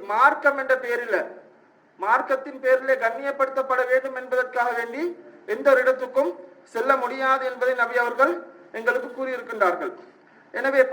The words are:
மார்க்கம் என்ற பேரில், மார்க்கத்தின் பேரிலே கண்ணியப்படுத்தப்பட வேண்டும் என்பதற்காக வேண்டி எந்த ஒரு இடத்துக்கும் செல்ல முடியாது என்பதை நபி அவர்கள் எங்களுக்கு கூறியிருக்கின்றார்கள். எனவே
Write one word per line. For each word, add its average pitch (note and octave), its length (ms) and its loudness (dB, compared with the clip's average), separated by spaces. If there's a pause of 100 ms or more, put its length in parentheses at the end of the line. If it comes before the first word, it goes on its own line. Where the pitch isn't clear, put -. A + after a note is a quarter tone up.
(100)
மார்க்கம் C#4 520 4
என்ற C4 120 0 (100)
பேரில், A#3 360 -2 (840)
மார்க்கத்தின் C4 600 0
பேரிலே C4 300 2 (100)
கண்ணியப்படுத்தப்பட C4 760 -2 (100)
வேண்டும் C4 300 0
என்பதற்காக B3+ 580 -2
வேண்டி A#3 240 -6 (520)
எந்த C4+ 180 -4
ஒரு B3+ 120 6
இடத்துக்கும் C4 460 0 (440)
செல்ல A#3 160 0 (120)
முடியாது C4 480 0
என்பதை B3 320 -2
நபி A#3 200 0
அவர்கள் B3+ 300 2 (460)
எங்களுக்கு A#3+ 380 -2
கூறியிருக்கின்றார்கள். A3+ 760 -2 (680)
எனவே C4+ 240 4 (100)